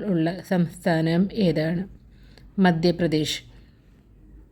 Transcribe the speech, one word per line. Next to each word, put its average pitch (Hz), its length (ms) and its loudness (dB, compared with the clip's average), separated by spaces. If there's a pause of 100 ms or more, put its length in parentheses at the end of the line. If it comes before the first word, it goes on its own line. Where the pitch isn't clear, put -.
ഉള്ള 170 220 0 (140)
സംസ്ഥാനം 170 800 0 (240)
ഏതാണ്? 165 380 0 (760)
മധ്യപ്രദേശ്. 165 800 2 (1120)